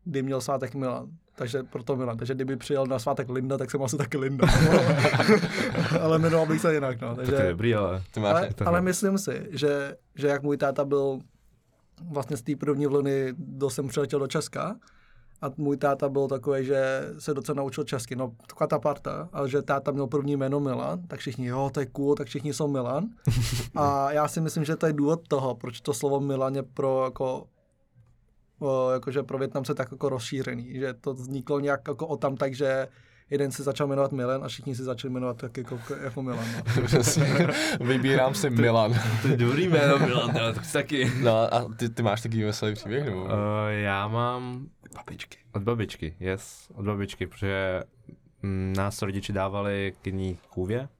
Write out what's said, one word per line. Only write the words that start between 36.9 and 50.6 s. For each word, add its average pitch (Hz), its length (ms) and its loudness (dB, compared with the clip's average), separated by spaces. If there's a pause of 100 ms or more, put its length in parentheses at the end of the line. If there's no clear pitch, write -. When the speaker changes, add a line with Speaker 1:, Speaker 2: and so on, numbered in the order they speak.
Speaker 3:
Vybírám 131 540 4
si 147 160 0
Speaker 2:
To 120 120 2
Speaker 3:
Milan. 113 320 6 (280)
Speaker 2:
to 139 60 2
je 131 80 6
dobrý 135 320 4
jméno 143 300 6
Milan, 120 420 2
ale 113 120 0
to 113 80 -4
chci - 120 -8
taky. 139 400 2 (100)
Speaker 3:
No 113 320 4
a 123 120 2 (100)
ty, 117 120 -2
ty 113 140 -4
máš 107 200 2
taky 113 220 0
veselý 107 300 0
příběh, 120 300 -4
nebo? 95 240 -4 (400)
Speaker 2:
Eh, 104 60 -2
já 101 340 0
mám 123 580 -4 (240)
Speaker 3:
Od - 60 -20
babičky. - 420 -16 (140)
Speaker 2:
Od 104 100 -4
babičky, 101 580 -4
yes, - 540 -6
od 101 100 -8
babičky, 101 420 -2
protože, 95 560 -2 (600)
mm, 95 340 -2
nás 101 260 -2
rodiče 98 300 -4
dávali 98 600 -2 (100)
k - 40 -8
ní 95 320 -4 (100)
chůvě 110 400 -4 (120)